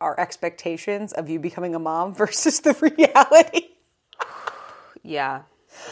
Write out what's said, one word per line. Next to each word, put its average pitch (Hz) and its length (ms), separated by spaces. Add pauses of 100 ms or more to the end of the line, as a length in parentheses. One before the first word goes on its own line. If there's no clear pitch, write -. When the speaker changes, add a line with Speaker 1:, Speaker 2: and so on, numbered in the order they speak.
Speaker 1:
our 160 180
expectations 180 920
of 160 160
you 160 100
becoming 175 340
a 165 60
mom 165 360
<laughs> 202 60
versus - 380
the 294 140
reality. 302 920 (1400)
Speaker 2:
Yeah. 139 400 (480)